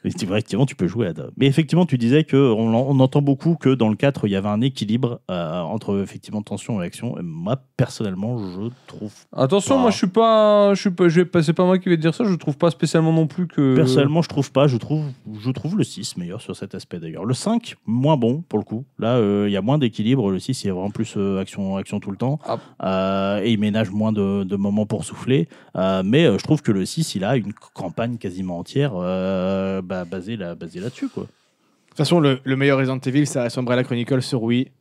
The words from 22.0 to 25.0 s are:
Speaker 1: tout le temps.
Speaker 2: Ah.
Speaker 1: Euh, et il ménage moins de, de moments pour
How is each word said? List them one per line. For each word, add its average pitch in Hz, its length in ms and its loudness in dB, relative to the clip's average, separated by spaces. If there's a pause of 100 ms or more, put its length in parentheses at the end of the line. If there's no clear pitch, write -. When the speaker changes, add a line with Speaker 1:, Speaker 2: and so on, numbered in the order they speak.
Speaker 1:
tout 101 100 -10
le 95 60 -10
temps. 139 280 -2
Speaker 2:
Ah. 98 920 -2
Speaker 1:
Euh, - 20 -2
et 117 120 2
il 104 60 2
ménage 107 320 0
moins 107 200 -2
de, 101 320 -2
de 95 140 -4
moments 101 280 0
pour 107 200 -6